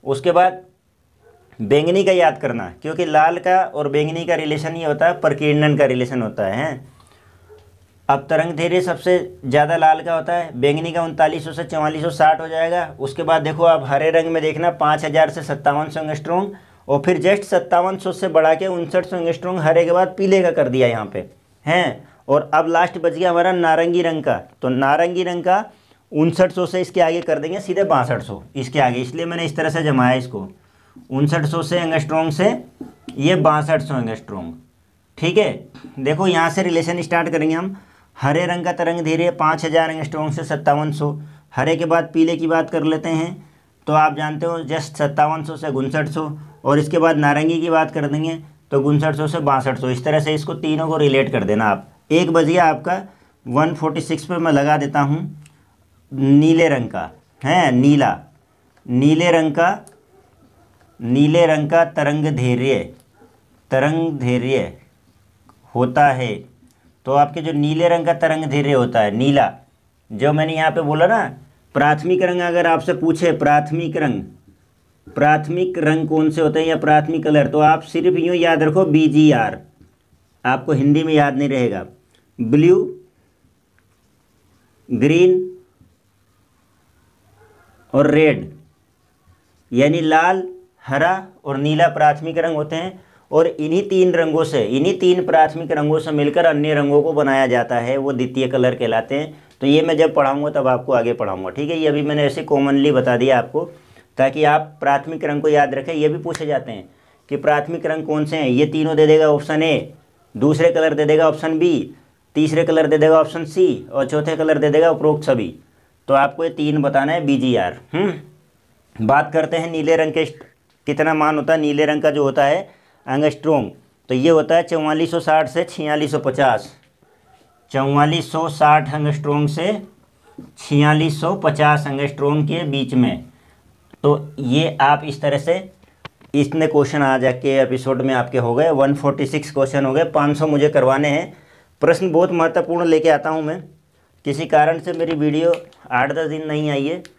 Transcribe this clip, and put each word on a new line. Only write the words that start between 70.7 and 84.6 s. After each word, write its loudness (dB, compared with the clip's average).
पे -4
बोला 2
ना, 2
प्राथमिक 2
रंग 0
अगर 0
आपसे 0
पूछे, 0
प्राथमिक 0
रंग, -2
प्राथमिक 0
रंग 0
कौन 2
से -2
होते 2
हैं 0
या 0
प्राथमिक 2
कलर, 4
तो 0
आप 4
सिर्फ 0
यूँ 0
याद 2
रखो 2
बीजीआर, 4
आपको -2
हिंदी 2
में -2
याद 2
नहीं -2
रहेगा, -2
ब्लू, 4